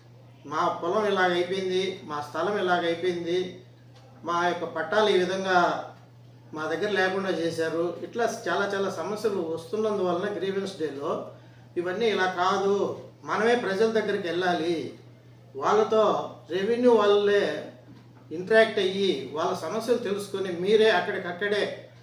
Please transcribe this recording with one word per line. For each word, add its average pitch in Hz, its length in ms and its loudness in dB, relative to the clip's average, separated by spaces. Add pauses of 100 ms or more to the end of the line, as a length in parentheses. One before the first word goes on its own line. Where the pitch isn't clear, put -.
(460)
మా 160 220 -2
పొలం 208 380 0
ఇలాగైపోయింది, 185 960 0
మా 147 160 -6
స్థలం 175 380 -4
ఇలాగైపోయింది, 175 1040 -2 (600)
మా 175 240 0
యొక్క 170 160 -2
పట్టాలు 202 440 0
ఈ 185 100 4
విధంగా 180 720 2 (640)
మా 156 120 -6
దగ్గర 165 240 -2
లేకుండా 190 400 0
చేశారు, 165 720 -2
ఇట్లా 226 220 -2 (240)
చాలా 202 260 -2
చాలా 196 160 -2
సమస్యలు 196 500 -4
వస్తున్నందువలన 180 960 -2
గ్రీవెన్స్ 190 420 -4
డేలో 151 520 -6 (460)
ఇవన్నీ 180 300 -2
ఇలా 185 200 2
కాదు, 190 760 0 (240)
మనమే 202 300 2
ప్రజల 190 360 2
దగ్గరికి 202 380 -2
వెళ్ళాలి, 170 640 -2 (640)
వాళ్ళతో 208 800 2 (160)
రెవెన్యూ 233 440 4
వాళ్ళే 202 800 4 (600)
ఇంటరాక్ట్ 220 460 4
అయ్యి 180 540 0
వాళ్ళ 180 220 -2
సమస్యలు 220 440 -2
తెలుసుకొని 190 540 -4
మీరే 208 380 4
అక్కడికక్కడే 180 1000 -2 (120)